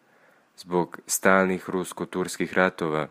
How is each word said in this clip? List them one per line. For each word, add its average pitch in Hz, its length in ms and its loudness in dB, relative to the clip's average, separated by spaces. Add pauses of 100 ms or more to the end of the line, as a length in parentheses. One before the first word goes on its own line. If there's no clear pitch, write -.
(560)
zbog 90 500 -2
stalnih 95 640 2
rusko-turskih 90 840 -4
ratova 82 560 0